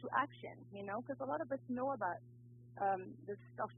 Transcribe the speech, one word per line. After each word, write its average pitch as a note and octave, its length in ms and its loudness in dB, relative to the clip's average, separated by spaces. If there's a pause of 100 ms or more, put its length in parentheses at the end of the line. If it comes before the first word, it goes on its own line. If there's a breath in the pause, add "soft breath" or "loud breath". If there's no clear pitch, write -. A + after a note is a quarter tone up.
to - 160 -2
action, - 400 2 (160)
you G3+ 100 -4
know, G3+ 220 -2
'cause C4+ 160 -2
a C4 40 0
lot D4 140 2
of C4+ 120 0
us C4+ 80 0 (100)
know B3+ 220 2
about, G3 260 2 (640)
um, G3 320 4 (140)
the G3+ 80 0 (180)
stuff A3 240 0